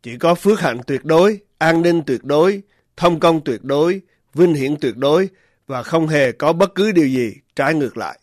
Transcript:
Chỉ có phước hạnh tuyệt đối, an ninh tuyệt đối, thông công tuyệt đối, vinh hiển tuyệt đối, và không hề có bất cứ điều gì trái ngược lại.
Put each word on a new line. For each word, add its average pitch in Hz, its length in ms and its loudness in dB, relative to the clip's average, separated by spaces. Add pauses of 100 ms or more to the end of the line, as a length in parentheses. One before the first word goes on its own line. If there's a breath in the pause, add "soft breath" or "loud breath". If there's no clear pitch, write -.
Chỉ 120 140 -14
có 170 180 2
phước 196 260 0
hạnh 127 260 -2
tuyệt 135 180 -4
đối, 180 340 4 (200)
an 165 240 2
ninh 170 240 2
tuyệt 123 180 -4
đối, 175 380 0 (340)
thông 170 240 0
công 160 240 2
tuyệt 120 200 -6
đối, 156 360 0 (340)
vinh 170 200 2
hiển 139 260 -2
tuyệt 117 160 -4
đối, 151 320 0 (380)
và 127 160 -8
không 165 260 -2
hề 143 240 2
có 151 200 0
bất 185 220 0
cứ 208 180 0
điều 165 140 4
gì 123 260 -2 (240)
trái 143 180 0
ngược 135 220 -4
lại. 85 260 -10